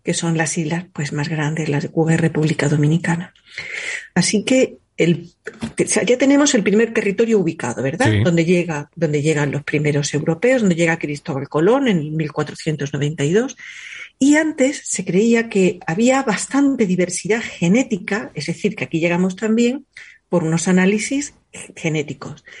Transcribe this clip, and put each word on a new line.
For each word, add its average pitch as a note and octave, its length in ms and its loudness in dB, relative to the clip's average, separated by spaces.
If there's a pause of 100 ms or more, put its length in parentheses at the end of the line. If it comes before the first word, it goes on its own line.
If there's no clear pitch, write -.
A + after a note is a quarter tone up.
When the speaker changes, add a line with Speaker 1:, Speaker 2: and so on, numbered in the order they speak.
Speaker 1:
que F3 100 -2
son E3 240 -2
las D#3+ 220 -2
islas, E3+ 340 -4
pues, D3 200 -6
más D3 160 -4
grandes, D#3 400 -2
las D3 160 0
de E3 60 -8
Cuba D#3+ 240 2
y - 20 2
República D#3 520 0
Dominicana. D#3+ 640 0 (800)
Así F#3+ 300 0
que - 360 2 (180)
el, E3 340 0 (760)
ya A#3+ 140 2
tenemos C#4 380 4
el G3+ 80 2
primer A3 280 2
territorio A3 460 0
ubicado, D#3 440 -2
¿verdad? C#3 280 0
Speaker 2:
Sí. G#2 140 2
Speaker 1:
Donde E3+ 200 2
llega, E3 520 0
donde D3+ 260 0
llegan D3 300 0
los C#3+ 100 -4
primeros D3 520 -2
europeos, E3+ 480 2
donde F#3 140 4
llega E3 220 2
Cristóbal C#3+ 500 -6
Colón A3 380 2
en D#3 300 0
mil D3+ 160 -4
cuatrocientos D3 600 -4
noventa D3 320 -2
y D3 80 0
dos. A#3+ 240 0 (640)
Y C#4+ 160 6
antes D4+ 500 0
se - 200 -6
creía A3+ 440 2
que F#3+ 380 2
había B3 380 2
bastante C4+ 600 0
diversidad F3+ 540 -2
genética, A3 920 -2
es D3 120 -8
decir, G3 280 -4
que - 100 -8
aquí D#3+ 140 -4
llegamos F3 380 0
también A#3+ 500 0 (420)
por F3 140 0
unos D#3+ 260 0
análisis G3+ 640 0 (420)
genéticos, D3+ 680 -6 (160)